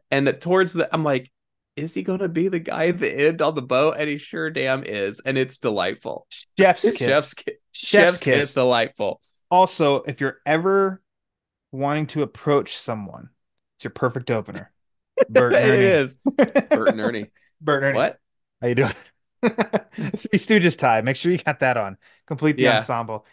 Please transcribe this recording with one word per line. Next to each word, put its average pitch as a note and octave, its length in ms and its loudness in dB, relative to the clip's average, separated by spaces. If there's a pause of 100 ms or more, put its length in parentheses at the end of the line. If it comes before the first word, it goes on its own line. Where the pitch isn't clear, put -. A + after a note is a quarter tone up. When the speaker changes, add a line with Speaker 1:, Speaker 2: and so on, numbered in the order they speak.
(100)
Speaker 1:
And C#3 160 2
that C3+ 140 0
towards F#3 320 0
the, E3 220 -2
I'm D#3+ 100 -2
like, C3 260 -2 (460)
"Is D3+ 180 -8
he F#3+ 80 -4
gonna F#3 260 -4
be E3+ 200 -2
the F3+ 120 -4
guy D#3+ 280 -2
at F3+ 100 -2
the G2+ 140 -2
end D#3 300 0
on D3+ 120 0
the C#3+ 80 -6
boat?" C3+ 360 2
And D3+ 100 -4
he C#3+ 80 -4
sure D#3+ 340 -10
damn C3+ 340 -2
is, G#2 360 -6
and C3+ 160 -4
it's C3 220 -2
delightful. F#2+ 680 -6 (320)
Speaker 2:
Chef's F3 260 6
Speaker 1:
It's A3 120 2
Speaker 2:
kiss. B2 120 0
Speaker 1:
chef's C#3+ 260 0
ki-, - 180 -12 (200)
Speaker 2:
Chef's - 160 -14 (240)
Speaker 1:
chef's F3 80 -8
kiss C3+ 200 2
Speaker 2:
kiss. C#3 140 -4
Speaker 1:
delightful. A#2+ 640 0 (300)
Speaker 2:
Also, F3 520 2
if C#3 180 -10
you're C3+ 260 -4
ever F#3+ 560 0 (720)
wanting C#3+ 360 -2
to D3+ 140 -4
approach - 540 -2
someone, G2+ 520 -12 (480)
it's - 80 -14
your G#2+ 80 -10
perfect B2 380 -4
opener. G2+ 420 -6 (280)
Speaker 1:
<laughs> - 280 -2
Speaker 2:
Bert - 260 4
and - 120 4
Speaker 1:
It - 20 6
Speaker 2:
Ernie. - 160 4
Speaker 1:
is. D3 320 2
Speaker 2:
<laughs> - 80 -18 (460)
Speaker 1:
Bert A3 180 2
and A3 120 0
Ernie. A#2 300 -4 (300)
Speaker 2:
Bert D3 240 0
and C#3 60 2
Ernie. C3 80 -2
Speaker 1:
What? C#3+ 200 0 (440)
Speaker 2:
How A#2+ 60 0
you B2 80 0
doing? B2 180 2 (480)
<laughs> - 0 -
Three - 960 -4
Stooges F3+ 400 2
tie. A#2 240 2
Make B2+ 140 -2
sure F3 160 -2
you F3 60 0
got D3+ 220 -4
that B2+ 160 2
on. G2 200 -6 (300)
Complete D3+ 300 -2
the B2+ 80 2
Speaker 1:
Yeah. A#2+ 140 4
Speaker 2:
ensemble. A2+ 540 -6